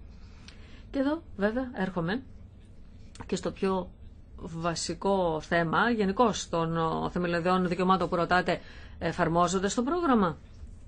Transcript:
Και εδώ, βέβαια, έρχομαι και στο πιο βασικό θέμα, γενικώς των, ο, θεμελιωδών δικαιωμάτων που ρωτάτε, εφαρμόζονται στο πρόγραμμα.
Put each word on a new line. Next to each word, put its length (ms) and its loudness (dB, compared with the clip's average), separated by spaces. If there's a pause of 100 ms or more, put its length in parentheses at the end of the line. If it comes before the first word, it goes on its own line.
(920)
Και 80 -2
εδώ, 220 0 (160)
βέβαια, 380 0
έρχομαι 460 -2 (1040)
και 100 -4
στο 160 -2
πιο 380 -2 (480)
βασικό 1040 0
θέμα, 480 4
γενικώς 600 2
των, 280 0
ο, 340 0
θεμελιωδών 560 2
δικαιωμάτων 420 4
που 60 -2
ρωτάτε, 440 2 (400)
εφαρμόζονται 680 2
στο 160 0
πρόγραμμα. 540 4 (500)